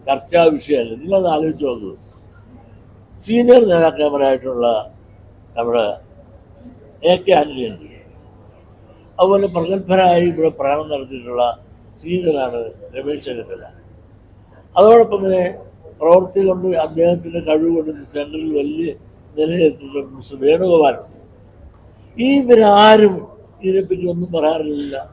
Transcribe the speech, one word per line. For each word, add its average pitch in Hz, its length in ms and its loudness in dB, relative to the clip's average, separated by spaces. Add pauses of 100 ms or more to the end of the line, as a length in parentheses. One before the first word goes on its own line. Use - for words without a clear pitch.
ചർച്ചാ 139 340 0 (120)
വിഷയമല്ല. 127 480 -4
നിങ്ങളത് 185 320 -2
ആലോചിച്ച് 156 340 -4
നോക്കൂ. 110 240 -8 (1300)
സീനിയർ 240 380 4 (100)
നേതാക്കന്മാരായിട്ടുള്ള 143 920 0 (920)
നമ്മുടെ 117 280 -2 (1300)
എ - 20 4 (120)
കെ 185 140 2
ആന്റണിയുണ്ട്, 127 480 -8 (1300)
അതുപോലെ 196 380 2
പ്രഗത്ഭരായി 180 760 0
ഇവിടെ 156 280 -2
പ്രയാണം 147 340 -4
നടത്തിയിട്ടുള്ള 123 500 -6 (580)
സീനിയറാണ് 151 580 -4 (360)
രമേശ് 139 320 -10
ചെന്നിത്തല. 104 360 -14 (1120)
അതോടൊപ്പം 214 480 6
തന്നെ 185 200 0 (560)
പ്രവൃത്തി 180 460 2
കൊണ്ട് 185 200 -2 (180)
അദ്ദേഹത്തിൻ്റെ 170 640 -2
കഴിവ് 160 280 2
കൊണ്ട് 156 140 -4 (220)
സെൻട്രൽ 151 340 -8 (120)
വലിയ 165 300 -4 (480)
നിലയിലെത്തിയിട്ടുള്ള 151 640 -2 (140)
മിസ്റ്റർ 135 300 -20
വേണുഗോപാലുണ്ട്. 160 720 2 (1120)
ഇവരാരും 214 840 6 (480)
ഇതിനെപ്പറ്റി 185 520 -2
ഒന്നും 175 220 -8
പറയാറില്ല. 151 600 -2 (180)